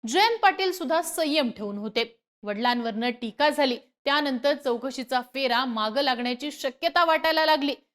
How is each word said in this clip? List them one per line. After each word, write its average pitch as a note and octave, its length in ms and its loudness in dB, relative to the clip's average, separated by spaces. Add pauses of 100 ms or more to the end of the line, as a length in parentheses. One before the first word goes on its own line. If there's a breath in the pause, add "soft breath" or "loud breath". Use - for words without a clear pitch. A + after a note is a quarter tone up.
जयंत G#4 340 2
पाटील F#4+ 300 2
सुद्धा E4 300 0
संयम D#4 480 0
ठेवून G3+ 280 -8
होते. A3 420 -4 (240)
वडिलांवरनं A3+ 640 -2
टीका A#3+ 400 0
झाली, C4+ 280 0 (280)
त्यानंतर C#4+ 480 0
चौकशीचा B3+ 680 -4 (120)
फेरा C4 320 0
मागं A3 360 -2
लागण्याची B3 500 -2
शक्यता E4 540 0
वाटायला D#4+ 400 2
लागली. D4 300 2 (200)